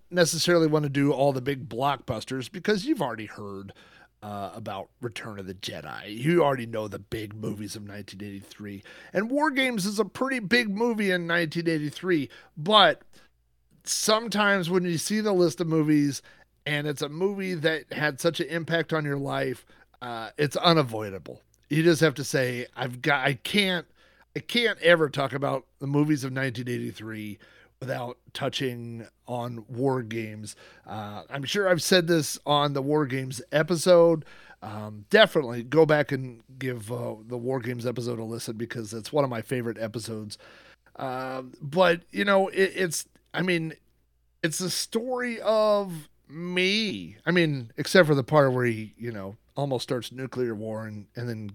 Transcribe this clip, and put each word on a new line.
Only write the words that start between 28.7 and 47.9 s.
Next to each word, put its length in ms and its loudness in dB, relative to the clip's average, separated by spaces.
on 420 -8
War 340 0
Games." 520 -8
Uh, 420 -10
I'm 140 -8
sure 260 0
I've 140 6
said 240 6
this 400 2
on 280 4
the 80 0
War 240 2
Games 440 -6
episode. 720 6
Um, 480 -12
definitely 540 4
go 200 6
back 280 4
and 320 -8
give, 320 -6
uh, 240 -6
the 100 -6
War 220 -2
Games 280 -4
episode 340 -4
a 40 -8
listen 320 -8
because 380 -8
it's 180 -10
one 120 6
of 60 2
my 120 -4
favorite 360 -4
episodes. 600 -8
Um, 640 -8
but, 420 2
you 120 -2
know, 220 4
it, 300 2
it's, 320 -2
I 80 0
mean, 300 0
it's 140 -4
the 120 -4
story 720 -4
of 680 2
me. 840 0
I 40 4
mean, 460 2
except 320 6